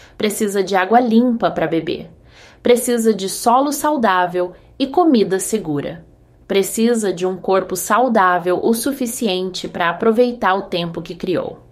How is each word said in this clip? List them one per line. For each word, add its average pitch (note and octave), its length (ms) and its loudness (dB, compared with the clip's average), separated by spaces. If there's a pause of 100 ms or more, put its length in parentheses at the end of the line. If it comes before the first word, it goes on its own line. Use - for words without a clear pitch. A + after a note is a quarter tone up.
(180)
Precisa G#3 440 -2
de F#3+ 140 -2
água F#3+ 240 4
limpa A#3 500 2
para E3 180 -2
beber. D#3 440 -4 (500)
Precisa A#3 520 2
de F#3+ 160 -6
solo C4 420 2
saudável F#3 800 0 (240)
e C4+ 100 -2
comida A#3+ 520 2
segura. D#3+ 640 -6 (420)
Precisa G#3 640 0
de F3 120 -4
um F#3 120 -2
corpo F#3 380 0
saudável F#3 840 2
o A3+ 120 2
suficiente A3 920 -4
para E3+ 220 -2
aproveitar A3+ 640 2
o - 80 -2
tempo E3+ 380 -6
que E3+ 140 -12
criou. - 560 -6